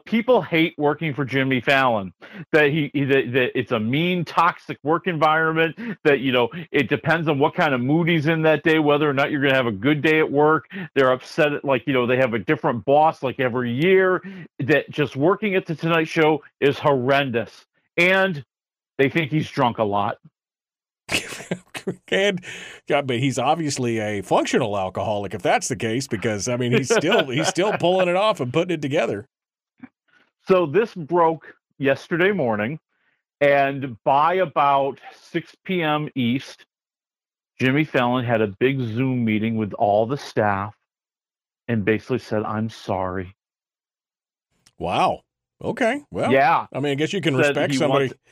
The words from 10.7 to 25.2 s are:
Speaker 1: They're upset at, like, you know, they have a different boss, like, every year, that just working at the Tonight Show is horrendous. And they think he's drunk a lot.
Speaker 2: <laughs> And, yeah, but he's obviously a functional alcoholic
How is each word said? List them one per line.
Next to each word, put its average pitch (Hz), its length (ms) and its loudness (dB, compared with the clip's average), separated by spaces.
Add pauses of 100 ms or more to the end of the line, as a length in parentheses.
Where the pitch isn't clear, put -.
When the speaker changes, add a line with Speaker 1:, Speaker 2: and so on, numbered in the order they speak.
Speaker 1:
They're 131 180 4
upset 147 400 0
at, - 100 -6
like, 135 240 0
you 143 60 0
know, 123 120 2
they 123 120 2
have 127 160 2
a 117 60 -2
different 123 440 -2
boss, 151 400 4
like, 127 160 -4
every 123 320 -2
year, 185 500 2 (380)
that 139 300 2
just 143 260 -4
working 185 400 0
at 185 100 -2
the 165 100 -6
Tonight 165 340 0
Show 151 340 2 (160)
is 139 180 2
horrendous. 135 880 0 (300)
And 185 480 2 (540)
they 139 100 4
think 147 240 -2
he's 156 180 -2
drunk 123 280 0
a 113 80 0
lot. 101 320 -2 (920)
Speaker 2:
<laughs> - 80 -4 (920)
And, 190 340 0 (440)
yeah, 143 140 0
but 127 160 -2
he's 131 220 0
obviously 135 600 -2
a 107 220 -4
functional 156 560 0
alcoholic 98 560 -4